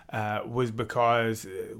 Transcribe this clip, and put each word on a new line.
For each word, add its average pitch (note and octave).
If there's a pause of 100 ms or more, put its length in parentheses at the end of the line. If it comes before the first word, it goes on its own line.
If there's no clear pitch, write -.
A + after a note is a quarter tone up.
(120)
uh, G#2+
was A#2+
because, A#2
uh, F#2+